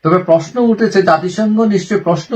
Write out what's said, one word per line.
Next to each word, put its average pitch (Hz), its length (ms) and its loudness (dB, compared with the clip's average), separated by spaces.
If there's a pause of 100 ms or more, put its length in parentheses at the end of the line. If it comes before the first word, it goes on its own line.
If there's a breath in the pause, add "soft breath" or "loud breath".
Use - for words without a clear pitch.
তবে 170 200 2
প্রশ্ন 165 360 0
উঠেছে, 226 420 2
জাতিসংঘ 180 600 0
নিশ্চয় 202 400 -2
প্রশ্ন 170 340 -4